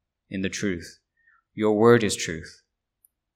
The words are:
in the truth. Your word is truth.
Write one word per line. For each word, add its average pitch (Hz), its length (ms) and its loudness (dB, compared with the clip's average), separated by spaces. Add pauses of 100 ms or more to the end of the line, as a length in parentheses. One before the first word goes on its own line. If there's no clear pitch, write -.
(300)
in 98 120 -8
the 95 80 -4
truth. 90 500 -8 (540)
Your 107 200 0
word 113 300 6
is 98 140 -2
truth. - 460 -12 (720)